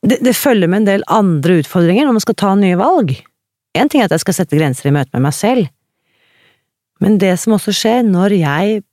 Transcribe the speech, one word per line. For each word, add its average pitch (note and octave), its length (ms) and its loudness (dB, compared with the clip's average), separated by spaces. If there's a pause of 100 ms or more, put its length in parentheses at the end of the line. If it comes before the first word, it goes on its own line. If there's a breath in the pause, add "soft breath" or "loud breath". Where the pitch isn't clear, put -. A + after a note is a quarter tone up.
det, G#3+ 160 -12
det B3 140 -2
følger G#3+ 320 0
med F#3+ 140 0
en G#3+ 40 0
del G3 220 0
andre E3+ 560 0
utfordringer F3+ 420 0
når C#4 80 0
man A3 60 2
skal - 160 -2
ta G3 200 0
nye F#3+ 200 2
valg. A3 480 0 (500)
En B3+ 160 0
ting C4+ 120 2
er G#3 40 2
at E3+ 60 -2
jeg D#3+ 80 0
skal F#3 140 -4
sette - 260 -2
grenser C#3+ 300 -2
i - 20 2
møte C#3+ 220 0
med B2 100 -2
meg C#3+ 100 -2
selv, A3 340 0 (1300)
men G3+ 160 2
det F#3 220 2
som A3+ 160 0
også G3+ 200 -2
skjer A#3+ 300 0
når G3 320 2
jeg F3+ 560 0